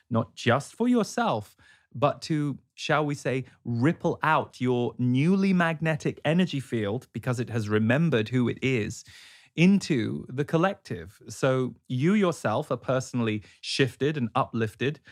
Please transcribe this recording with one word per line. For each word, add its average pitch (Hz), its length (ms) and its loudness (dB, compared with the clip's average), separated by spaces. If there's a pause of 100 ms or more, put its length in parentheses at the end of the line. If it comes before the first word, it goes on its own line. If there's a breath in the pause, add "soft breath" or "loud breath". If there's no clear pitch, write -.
not 117 260 -2
just - 380 0
for 233 140 0
yourself, 214 680 0 (360 soft breath)
but 135 280 0
to, 147 360 -2 (160)
shall 151 320 0
we 147 80 -2
say, 135 300 -4 (220 soft breath)
ripple 147 580 0
out 147 380 0
your 123 360 0
newly 160 540 2
magnetic 160 720 0
energy 165 380 2
field, 113 500 -4
because 120 260 -4
it 113 120 -4
has 110 180 -2
remembered 110 640 2
who 123 180 2
it 104 140 -4
is, 123 420 -4 (540 loud breath)
into 156 720 2
the 139 160 -4
collective. 160 840 -4
So 131 480 -2 (140)
you 139 240 2
yourself 147 580 0
are 123 60 -2
personally 120 680 -2 (160 loud breath)
shifted 139 560 -2
and 120 200 -2
uplifted, 123 680 -2 (100)